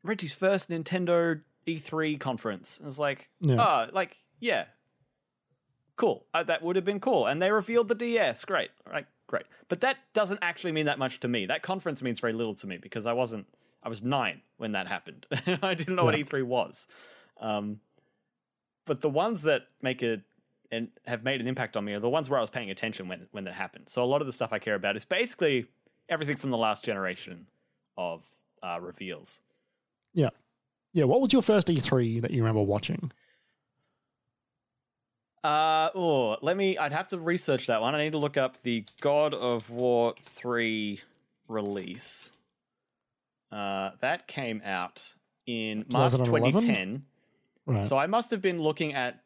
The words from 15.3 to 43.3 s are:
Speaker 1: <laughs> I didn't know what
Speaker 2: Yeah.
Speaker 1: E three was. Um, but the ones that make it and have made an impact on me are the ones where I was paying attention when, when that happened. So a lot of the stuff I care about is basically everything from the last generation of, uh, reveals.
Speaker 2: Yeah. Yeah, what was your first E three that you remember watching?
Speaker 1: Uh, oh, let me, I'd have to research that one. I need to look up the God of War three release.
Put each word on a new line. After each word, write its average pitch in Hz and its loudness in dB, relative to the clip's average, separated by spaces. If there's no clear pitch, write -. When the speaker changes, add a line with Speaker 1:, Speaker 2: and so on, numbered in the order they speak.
Speaker 1:
<laughs> 180 -2
I 190 0
didn't 170 -2
know 175 4
what 160 6
Speaker 2:
Yeah. 151 0
Speaker 1:
E 147 -4
three 139 -2
was. 123 -2
Um, 107 -4
but 147 -4
the 156 0
ones 170 0
that 151 4
make 127 -2
it 113 0
and 113 -4
have 117 -6
made 131 0
an 117 -2
impact 131 -4
on 104 -2
me 104 -4
are 104 -4
the 120 0
ones 147 0
where 143 2
I 117 2
was 107 -4
paying 113 -8
attention 98 -6
when, 90 -12
when 101 -8
that 87 -10
happened. - -10
So 123 0
a - 2
lot 143 2
of 147 -4
the 127 -6
stuff 113 -4
I 107 -2
care 107 -2
about 101 -2
is 110 -6
basically 170 0
everything 147 -2
from 139 -4
the 120 0
last 110 0
generation 92 -6
of, 87 -6
uh, 87 -6
reveals. 87 -12
Speaker 2:
Yeah. 156 4
Yeah, 165 4
what 151 6
was 262 4
your 262 6
first 208 6
E 160 4
three 117 2
that 120 -2
you 127 2
remember 110 4
watching? 101 0
Speaker 1:
Uh, 156 4
oh, 139 4
let 170 2
me, 190 2
I'd 143 0
have 170 -2
to 185 -6
research 165 0
that 113 4
one. 123 2
I 151 0
need 156 0
to 156 0
look 147 0
up 131 2
the 117 0
God 147 4
of 117 0
War 120 4
three 110 -2
release. 101 -6